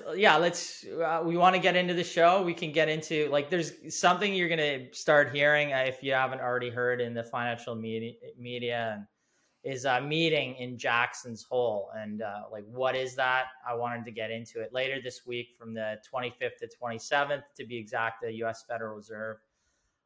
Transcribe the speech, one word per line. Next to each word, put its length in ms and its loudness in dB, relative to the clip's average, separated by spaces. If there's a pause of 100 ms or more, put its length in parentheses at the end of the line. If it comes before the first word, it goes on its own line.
(160)
yeah, 200 8
let's, 480 0
uh, 400 0
we 120 0
wanna 240 8
get 160 4
into 180 2
the 80 0
show. 400 6
We 100 0
can 200 -6
get 160 4
into, 400 0
like, 220 2
there's 460 -4
something 380 4
you're 140 0
gonna 440 -2
start 400 4
hearing, 400 4
uh, 140 2
if 160 -6
you 100 -2
haven't 280 0
already 300 -2
heard 300 0
in 140 -4
the 80 -4
financial 540 -4
media, 380 -6 (220)
media, 600 -4
and 100 -12 (560)
is 220 -6
a 160 2
meeting 560 2
in 200 -8
Jackson's 680 -2
Hole. 500 0
And, 260 -8
uh, 300 -8
like, 160 -12
what 300 0
is 180 -4
that? 320 2 (220)
I 60 -2
wanted 320 -4
to 40 -12
get 220 -6
into 280 -10
it. 120 -8
Later 280 -2
this 240 -12
week, 320 -8
from 160 -14
the 320 -6
twenty-fifth 540 -6
to 100 -10
twenty-seventh, 760 -2 (120)
to 80 -12
be 120 -10
exact, 460 -4
the 100 -4
U 160 -4
S 200 -8
Federal 280 -8
Reserve 400 -12 (680)